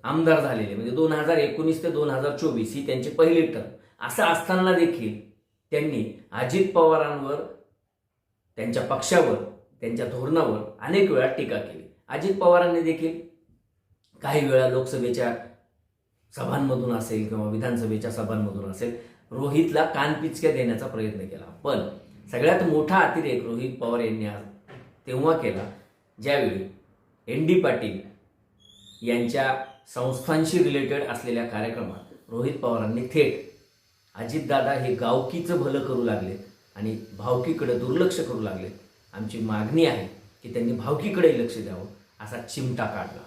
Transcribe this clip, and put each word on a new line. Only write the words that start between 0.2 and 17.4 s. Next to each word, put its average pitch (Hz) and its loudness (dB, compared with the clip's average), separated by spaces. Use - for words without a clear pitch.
झालेले, 110 -2
म्हणजे 117 -4
दोन 156 4
हजार 151 2
एकोणीस 156 0
ते 165 0
दोन 147 0
हजार 135 0
चोवीस 117 -2
ही 139 -6
त्यांची 127 -2
पहिली 165 6
टर्म. 110 -6
असं - -2
असताना 180 2
देखील 117 2
त्यांनी 147 0
अजित 131 0
पवारांवर, 147 4
त्यांच्या 120 -2
पक्षावर, - 4
त्यांच्या 117 -4
धोरणावर 123 0
अनेक 175 2
वेळा 131 4
टीका - -4
केली. - -10
अजित 190 -2
पवारांनी 175 6
देखील 160 -2
काही 143 2
वेळा 131 6
लोकसभेच्या 123 -2
सभांमधून 123 0
असेल 107 -2
किंवा 107 -2